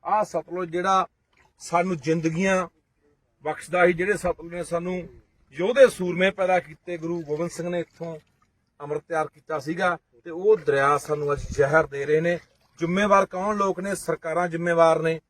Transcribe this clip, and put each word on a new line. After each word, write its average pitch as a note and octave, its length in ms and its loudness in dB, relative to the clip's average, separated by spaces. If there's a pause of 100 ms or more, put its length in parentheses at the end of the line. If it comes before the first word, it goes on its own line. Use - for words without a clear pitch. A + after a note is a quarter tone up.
ਆਹ G#3 200 0
ਸਤਲੁਜ F3 460 -6
ਜਿਹੜਾ F3+ 360 0 (560)
ਸਾਨੂੰ F3 360 0
ਜ਼ਿੰਦਗੀਆਂ D#3+ 580 0 (880)
ਬਖਸ਼ਦਾ D#3 400 0
ਸੀ, F3+ 80 4
ਜਿਹੜੇ F#3 200 -2
ਸਤਲੁਜ E3+ 400 -4
ਨੇ F3 100 -8
ਸਾਨੂੰ F3 320 -4 (600)
ਯੋਧੇ A#3+ 320 6
ਸੂਰਮੇ F3+ 440 2
ਪੈਦਾ F#3 280 0
ਕੀਤੇ, F3 380 -10
ਗੁਰੂ E3 240 -6
ਗੋਬਿੰਦ D3+ 280 -4
ਸਿੰਘ F3 200 -8
ਨੇ F3 100 -4
ਇੱਥੋਂ E3 360 -10 (640)
ਅੰਮ੍ਰਿਤ D3 240 -8
ਤਿਆਰ D#3 240 -4
ਕੀਤਾ D3+ 320 -10
ਸੀਗਾ, E3+ 380 -2 (280)
ਤੇ E3+ 40 -14
ਉਹ F#3+ 280 4
ਦਰਿਆ C#3+ 400 2
ਸਾਨੂੰ D3 360 -2
ਅੱਜ C#3 180 -6
ਜ਼ਹਿਰ D3 340 4
ਦੇ C#3 200 -8
ਰਹੇ D3+ 160 2
ਨੇ। E3+ 160 0 (420)
ਜ਼ਿੰਮੇਵਾਰ G3 460 2
ਕੌਣ G3 320 -4
ਲੋਕ F#3+ 220 0
ਨੇ? G3 160 -6
ਸਰਕਾਰਾਂ E3+ 520 -4
ਜ਼ਿੰਮੇਵਾਰ E3 540 4
ਨੇ D#3+ 180 -2 (100)